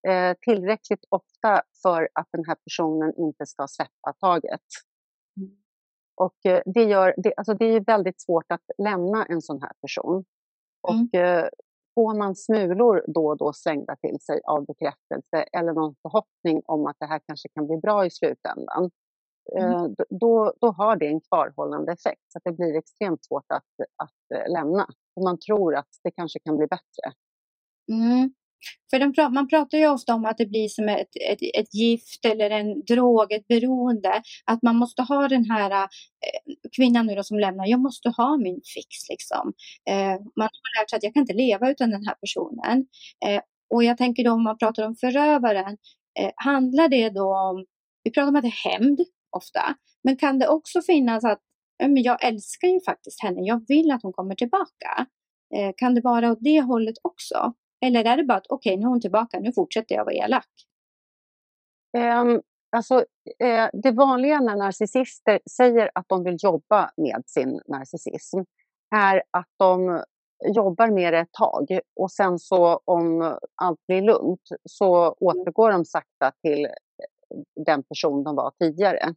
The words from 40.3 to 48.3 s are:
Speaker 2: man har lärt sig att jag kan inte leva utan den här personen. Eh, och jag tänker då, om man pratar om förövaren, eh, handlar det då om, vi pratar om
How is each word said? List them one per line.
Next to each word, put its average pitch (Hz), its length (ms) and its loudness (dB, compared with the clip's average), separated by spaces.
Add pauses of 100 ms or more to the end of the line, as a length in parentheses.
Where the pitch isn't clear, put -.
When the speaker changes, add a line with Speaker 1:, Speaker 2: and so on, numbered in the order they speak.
Speaker 2:
man 220 180 -2
har - 280 -6
lärt 214 80 -4
sig 220 80 -4
att 208 60 -4
jag 220 100 -6
kan 294 80 4
inte 226 120 -2
leva 233 380 2
utan 247 180 0
den 208 180 -4
här - 80 -6
personen. - 680 -4 (400)
Eh, 202 160 -2 (320)
och 233 100 4
jag 233 140 2
tänker 247 260 0
då, 233 80 4
om 226 120 2
man 220 140 -2
pratar 220 300 -2
om 226 80 -8
förövaren, 240 840 2 (420)
eh, 196 160 -2
handlar 269 540 2
det 233 200 4
då 190 280 0
om, 190 280 -2 (380)
vi 233 80 -2
pratar 285 180 2
om 285 60 2